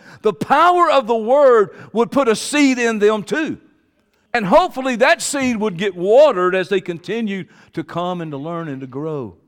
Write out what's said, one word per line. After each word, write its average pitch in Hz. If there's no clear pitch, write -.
the 214
power 339
of 277
the 233
Word 233
would 220
put 269
a 214
seed 269
in 233
them 208
too. 262
And 214
hopefully 262
that 277
seed 254
would 202
get 190
watered 185
as 185
they 196
continued 196
to 160
come 175
and 165
to 139
learn 165
and 135
to 135
grow. 135